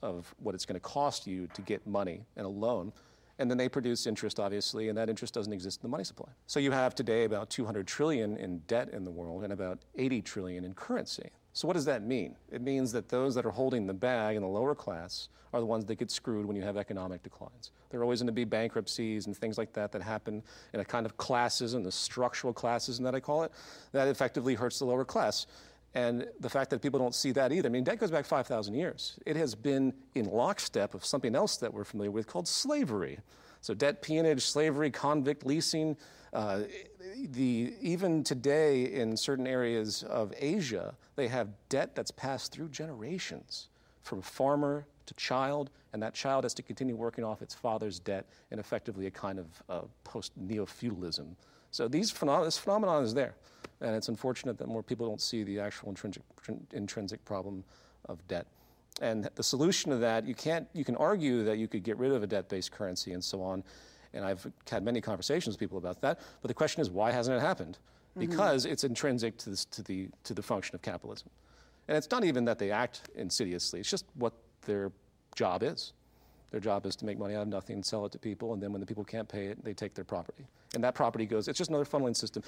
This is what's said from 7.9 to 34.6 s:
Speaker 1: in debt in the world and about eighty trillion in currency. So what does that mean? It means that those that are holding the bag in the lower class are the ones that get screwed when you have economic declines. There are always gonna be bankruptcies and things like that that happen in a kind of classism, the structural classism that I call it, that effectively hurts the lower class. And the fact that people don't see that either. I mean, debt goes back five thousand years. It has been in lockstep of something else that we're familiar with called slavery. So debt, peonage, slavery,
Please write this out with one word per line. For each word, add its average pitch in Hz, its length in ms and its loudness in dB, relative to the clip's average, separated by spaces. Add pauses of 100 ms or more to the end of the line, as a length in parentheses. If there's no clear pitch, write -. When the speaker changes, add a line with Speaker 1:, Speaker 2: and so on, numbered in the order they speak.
Speaker 1:
in 92 220 -4 (100)
debt 120 220 2
in 98 140 -6
the 92 60 -6
world 85 320 -6
and 101 100 -4
about 95 280 -4 (160)
eighty 127 240 2
trillion 90 440 -6
in 90 100 -8
currency. - 560 -4 (220)
So - 140 -4
what 175 80 4
does 165 120 2
that 131 160 2
mean? 110 340 -2 (140)
It 120 120 -6
means 131 300 2
that 113 160 -2
those 127 260 2
that 120 100 2
are 113 60 0
holding 123 360 2
the 95 80 0
bag 107 420 2
in 104 60 0
the 95 60 0
lower 117 260 2
class 90 540 -8 (240)
are 123 60 0
the 117 80 0
ones 110 200 0
that 107 100 -2
get 110 140 -4
screwed 104 360 -2
when 101 100 -2
you 98 60 -2
have 98 140 -2
economic 92 480 -4
declines. - 480 -16 (180)
There 127 80 -4
are 120 60 2
always 120 160 4
gonna 120 100 2
be 117 140 2
bankruptcies 110 840 0
and 101 100 -4
things 110 220 -4
like 110 140 -2
that 104 180 -2
that 104 100 -6
happen 107 440 -4 (280)
in 110 80 -2
a 98 40 0
kind 117 200 -2
of 110 120 -6
classism, 120 680 2
the 92 80 -2
structural - 640 0
classism 120 480 0
that 127 140 2
I 131 40 0
call 151 220 2
it, 160 100 -2 (380)
that 135 160 4
effectively 131 480 2
hurts 117 240 0
the 143 60 0
lower 127 200 4
class. 127 420 2 (460)
And 120 360 2 (100)
the 127 100 -4
fact 135 220 2
that 123 100 2
people 135 200 2
don't 123 160 2
see 135 160 2
that 131 200 6
either. 170 160 4
I 117 40 2
mean, 127 100 4
debt 185 160 2
goes 196 140 2
back 147 120 2
five 139 220 2
thousand 107 280 -2
years. - 520 -4
It 156 80 2
has 147 220 2
been 135 360 4 (220)
in 113 120 2
lockstep 110 680 2
of 95 100 -8
something 127 300 2
else 196 220 4
that 110 180 -2
we're 104 80 -4
familiar 101 300 -2
with 107 160 -2
called 180 180 -4
slavery. 117 720 0 (420)
So - 140 -2
debt, 143 280 4
peonage, 156 400 4
slavery, 147 500 4